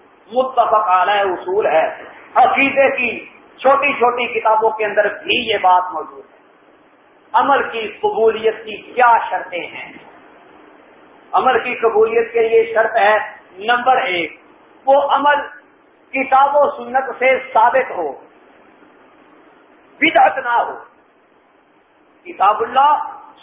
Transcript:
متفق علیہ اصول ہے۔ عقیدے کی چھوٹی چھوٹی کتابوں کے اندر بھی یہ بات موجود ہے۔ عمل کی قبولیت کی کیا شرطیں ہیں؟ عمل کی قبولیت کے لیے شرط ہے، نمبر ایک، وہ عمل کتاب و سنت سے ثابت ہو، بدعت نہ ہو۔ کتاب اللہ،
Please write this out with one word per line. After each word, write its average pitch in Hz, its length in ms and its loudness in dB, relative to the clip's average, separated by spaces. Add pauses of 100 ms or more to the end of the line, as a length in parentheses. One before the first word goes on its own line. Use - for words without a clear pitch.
(340)
متفق 233 540 0
علیہ 185 340 2
اصول 190 440 -2
ہے۔ 156 380 -2 (320)
عقیدے 262 640 2
کی 240 280 -6 (360)
چھوٹی 269 320 2
چھوٹی 240 460 -2
کتابوں 220 300 2
کے 220 160 -4
اندر 208 180 -4
بھی 226 460 -4
یہ 202 80 -2
بات 185 260 2 (100)
موجود - 300 -12 (100)
ہے۔ - 40 -20 (960)
عمل 254 360 0
کی 220 180 -8
قبولیت 214 800 -2
کی - 280 -16
کیا 233 240 4 (120)
شرطیں 175 380 -8
ہیں؟ - 260 -18 (1400)
عمل 226 280 2
کی 247 160 -6
قبولیت 226 580 0
کے 226 160 2
لیے 226 240 2
شرط 226 220 0
ہے، 214 220 2 (400)
نمبر 240 400 0
ایک، 175 440 -6 (440)
وہ 277 160 4
عمل 277 340 2 (760)
کتاب 269 440 2
و 285 220 2
سنت 240 260 -4 (160)
سے 254 200 2 (140)
ثابت 240 380 2
ہو، 151 200 -6 (1900)
بدعت - 360 2
نہ - 120 -6
ہو۔ - 420 -4 (1300)
کتاب 202 360 0
اللہ، 269 560 0 (260)